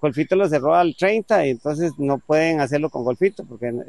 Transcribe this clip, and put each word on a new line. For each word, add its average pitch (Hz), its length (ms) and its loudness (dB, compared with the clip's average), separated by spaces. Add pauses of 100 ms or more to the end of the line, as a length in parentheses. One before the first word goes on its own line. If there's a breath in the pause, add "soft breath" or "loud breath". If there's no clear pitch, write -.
Golfito 147 340 0
lo 196 140 2
cerró 147 260 2
al 175 220 2
treinta, 202 500 0
y 135 40 0
entonces 151 460 -4
no 139 200 0
pueden 156 420 0
hacerlo 147 300 0
con 127 160 -6
Golfito, 180 400 -2
porque 120 260 -8 (180)